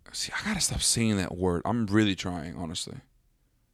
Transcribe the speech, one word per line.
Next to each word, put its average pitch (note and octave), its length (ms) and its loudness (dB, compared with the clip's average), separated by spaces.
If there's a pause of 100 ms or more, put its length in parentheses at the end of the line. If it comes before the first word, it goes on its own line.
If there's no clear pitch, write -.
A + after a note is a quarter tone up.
(140)
see, - 200 -6
I - 120 -6
gotta G3+ 160 -2
stop - 200 0
saying A2 360 4
that F2+ 200 -2
word. F2 280 2
I'm A#2 220 2
really G2+ 280 4
trying, F2 400 -6
honestly. F2 420 -8 (760)